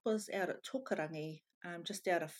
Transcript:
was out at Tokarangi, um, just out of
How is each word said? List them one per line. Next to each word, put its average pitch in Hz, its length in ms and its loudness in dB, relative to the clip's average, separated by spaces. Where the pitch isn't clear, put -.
was 220 300 2
out 190 160 2
at - 160 -4
Tokarangi, 160 800 -2
um, 175 200 -6
just 196 240 -2
out 170 140 6
of 156 180 -4